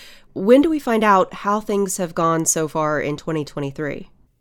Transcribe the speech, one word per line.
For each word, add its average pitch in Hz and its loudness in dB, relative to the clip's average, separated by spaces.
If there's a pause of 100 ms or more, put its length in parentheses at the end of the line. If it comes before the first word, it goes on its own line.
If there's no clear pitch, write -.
(340)
When 233 6
do 330 2
we 311 -2
find 226 0
out 196 4
how 208 -2
things 202 -4
have 165 -6
gone 165 0
so 160 -2
far 151 -2
in 147 -4
twenty 160 -6
twenty-three? 139 -8 (320)